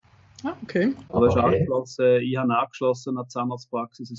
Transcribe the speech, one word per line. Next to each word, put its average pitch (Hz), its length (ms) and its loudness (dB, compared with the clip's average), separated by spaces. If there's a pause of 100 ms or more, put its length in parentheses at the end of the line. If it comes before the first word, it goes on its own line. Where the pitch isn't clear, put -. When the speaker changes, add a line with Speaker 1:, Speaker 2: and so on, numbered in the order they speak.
(440)
Speaker 1:
Ah, 294 200 -6
okay. 214 320 -2 (140)
Speaker 2:
Aber 120 180 4
es 120 80 4
ist 123 60 4
Speaker 3:
Okay. 120 140 4
Speaker 2:
angeschlossen, 127 680 2
ich 127 160 -2
habe 120 200 0
angeschlossen 127 600 -2
an 123 80 -8
die 127 40 -18
Zahnarztpraxis 123 800 -6
ein 120 100 -12